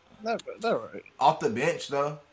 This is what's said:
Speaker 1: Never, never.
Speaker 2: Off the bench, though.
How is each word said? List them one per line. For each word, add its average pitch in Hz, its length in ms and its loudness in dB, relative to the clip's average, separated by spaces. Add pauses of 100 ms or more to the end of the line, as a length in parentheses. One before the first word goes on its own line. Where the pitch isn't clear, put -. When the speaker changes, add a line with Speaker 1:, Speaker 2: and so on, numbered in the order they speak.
(220)
Speaker 1:
Never, 220 180 -2 (220)
never. 113 400 -2 (160)
Speaker 2:
Off 151 220 6
the 220 100 2
bench, 165 380 0
though. 143 320 0 (140)